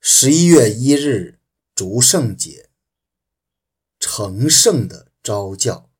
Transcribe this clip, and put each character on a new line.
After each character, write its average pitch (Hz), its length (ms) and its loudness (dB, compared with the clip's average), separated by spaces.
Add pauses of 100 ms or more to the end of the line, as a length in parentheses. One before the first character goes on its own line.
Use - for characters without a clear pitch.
(100)
十 135 220 2
一 170 140 4
月 135 260 6
一 127 220 0
日， 135 440 -4 (360)
诸 98 260 -6
圣 120 340 0
节， - 360 -16 (1300)
成 104 480 -6
圣 160 400 2
的 - 240 -20 (100)
召 101 320 -8
叫。 95 460 -8